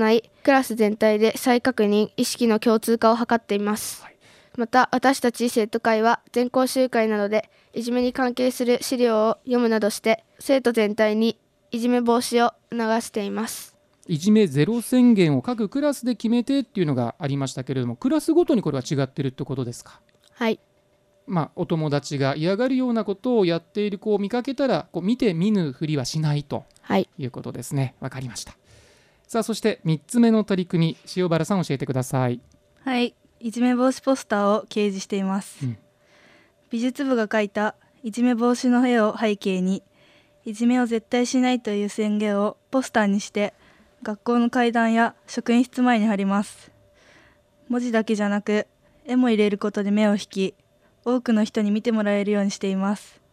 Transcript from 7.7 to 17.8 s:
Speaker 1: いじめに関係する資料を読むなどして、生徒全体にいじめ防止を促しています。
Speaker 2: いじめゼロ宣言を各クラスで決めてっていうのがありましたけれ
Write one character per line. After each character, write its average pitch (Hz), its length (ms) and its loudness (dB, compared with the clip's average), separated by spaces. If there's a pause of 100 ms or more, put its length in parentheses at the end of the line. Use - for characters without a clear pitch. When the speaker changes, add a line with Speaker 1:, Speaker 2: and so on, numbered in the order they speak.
Speaker 1:
い 233 80 -6
じ 240 100 -4
め 247 80 0
に 247 140 -2
関 247 180 -2
係 254 200 0
す 247 120 -4
る 240 160 2
資 - 160 -4
料 226 320 2
を - 160 -2
読 247 140 0
む 240 100 2
な 220 120 2
ど 220 100 0
し - 100 -10
て、 - 240 0 (140)
生 269 240 0
徒 247 100 2
全 214 220 2
体 214 200 2
に 226 240 0 (340)
い 233 60 -6
じ 240 120 0
め 247 100 2
防 233 200 2
止 233 220 0
を 233 120 2 (160)
促 226 320 -2
し - 80 -14
て 214 120 -6
い 202 80 -6
ま 208 180 -6
す。 - 280 -16 (300)
Speaker 2:
い 170 100 -2
じ 180 140 0
め 214 160 6
ゼ 143 180 2
ロ 226 160 -2
宣 247 320 4
言 165 240 4
を 123 60 0
各 220 260 -4
ク 285 140 -4
ラ 294 100 0
ス - 140 -8
で 247 80 -2
決 220 160 -4
め 240 120 2
て 277 180 -2
っ 233 40 -6
て - 160 -8
い 170 40 2
う - 20 2
の 143 80 0
が 120 240 -2
あ 151 80 -6
り 139 100 -2
ま 135 120 -4
し - 60 -12
た 131 100 -8
け 139 100 -6
れ 131 80 -2